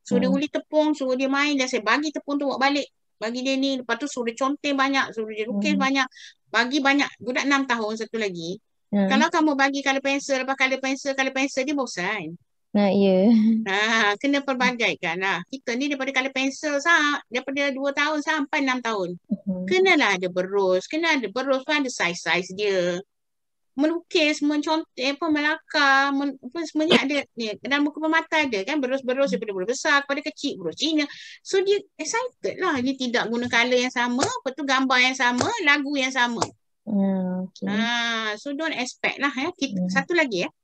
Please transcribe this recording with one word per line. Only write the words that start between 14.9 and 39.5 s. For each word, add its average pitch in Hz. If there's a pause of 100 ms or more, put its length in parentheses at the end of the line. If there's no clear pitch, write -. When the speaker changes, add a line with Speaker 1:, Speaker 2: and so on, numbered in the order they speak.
Speaker 1:
lah. 190
Kita 262
ni 285
daripada 269
colour 269
pencil 269
sah, 294
daripada 277
dua 269
tahun 294
sampai 302
enam 254
tahun. 196 (260)
Speaker 2:
Hmm. 185
Speaker 1:
Kenalah 330
ada 185
berus, 185
kena 311
ada 226
berus 262
pun 302
ada 254
saiz-saiz 175
dia. 185 (760)
Melukis, 311
menconteng, 294
apa, 285
melakar, 294
men-, 277
apa 262
semuanya 311
ada 269 (160)
ni. 220
Dalam 285
buku 302
permata 320
ada 247
kan, 302
berus-berus 262
daripada 214
berus 190
besar 285
kepada 277
kecil, 294
berus 175
Cina. 302 (400)
So 392
dia 403 (160)
excited 453
lah. 311
Dia 269
tidak 233
guna 240
colour 247
yang 247
sama, 247
apa 403
tu, 285
gambar 262
yang 254
sama, 247 (160)
lagu 285
yang 262
sama. 240 (480)
Speaker 2:
Ya, 196 (320)
okey. -
Speaker 1:
Ah, 226
so -
don't 311
expect -
lah, 277
ya. 277